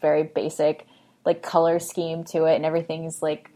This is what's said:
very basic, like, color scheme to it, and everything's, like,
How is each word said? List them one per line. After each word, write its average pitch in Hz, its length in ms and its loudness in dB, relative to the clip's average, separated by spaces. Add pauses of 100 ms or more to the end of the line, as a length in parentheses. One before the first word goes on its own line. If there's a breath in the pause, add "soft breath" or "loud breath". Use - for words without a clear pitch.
very 151 220 4
basic, 156 600 -2 (400 soft breath)
like, 170 180 0
color 165 360 2
scheme 165 460 -6
to 160 220 0
it, 160 100 6
and 151 100 -2
everything's, 160 560 -4
like, 156 340 -4